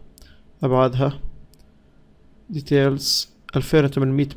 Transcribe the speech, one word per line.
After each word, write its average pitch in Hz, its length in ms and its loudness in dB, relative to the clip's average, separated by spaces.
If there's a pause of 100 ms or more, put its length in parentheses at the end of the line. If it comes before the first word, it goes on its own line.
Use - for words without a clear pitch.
(640)
أبعادها 131 560 0 (1300)
details 139 800 0 (260)
ألفين 147 300 2
وثمانمية 139 520 0